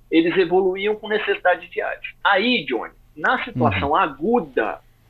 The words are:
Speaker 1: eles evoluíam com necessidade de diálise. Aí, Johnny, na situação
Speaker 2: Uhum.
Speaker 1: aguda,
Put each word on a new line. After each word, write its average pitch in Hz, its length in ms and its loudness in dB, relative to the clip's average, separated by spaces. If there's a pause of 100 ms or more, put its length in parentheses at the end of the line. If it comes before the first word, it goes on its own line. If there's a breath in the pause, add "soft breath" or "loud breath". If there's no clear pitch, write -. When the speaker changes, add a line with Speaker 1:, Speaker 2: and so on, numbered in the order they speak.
(100)
Speaker 1:
eles 165 260 2
evoluíam 190 600 2
com 214 120 -14
necessidade 196 580 0
de - 60 -20
diálise. - 340 -6 (180)
Aí, 202 400 2
Johnny, 107 280 -6 (240)
na 220 280 0
situação 123 460 0
Speaker 2:
Uhum. 156 60 2
Speaker 1:
aguda, 156 840 0 (300)